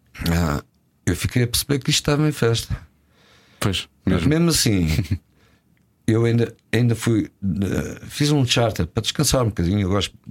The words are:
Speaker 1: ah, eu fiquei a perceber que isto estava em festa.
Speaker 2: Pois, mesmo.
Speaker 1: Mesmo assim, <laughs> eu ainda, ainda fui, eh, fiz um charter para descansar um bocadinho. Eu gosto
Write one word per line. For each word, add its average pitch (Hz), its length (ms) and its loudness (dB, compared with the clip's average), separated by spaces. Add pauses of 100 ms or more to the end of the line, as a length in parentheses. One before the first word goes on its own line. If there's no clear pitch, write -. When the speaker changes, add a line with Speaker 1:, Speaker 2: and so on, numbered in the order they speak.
(320)
Speaker 1:
ah, 82 320 0 (420)
eu 85 100 0
fiquei - 280 -2
a 117 40 2
perceber 139 320 -2
que - 100 -4
isto - 120 0
estava 151 260 2
em 151 40 2
festa. - 440 -2 (840)
Speaker 2:
Pois, - 300 -2 (160)
mesmo. 95 240 2
Speaker 1:
Mesmo 165 220 4
assim, 101 360 2 (640)
<laughs> - 580 -20
eu 113 160 2
ainda, 117 320 0 (160)
ainda 117 240 2
fui, 110 340 0 (140)
eh, 95 640 -2
fiz 147 240 -2
um 139 140 2
charter 117 420 0
para - 140 -4
descansar 135 420 0
um 110 60 0
bocadinho. 98 320 0
Eu 90 80 0
gosto 98 260 -2 (160)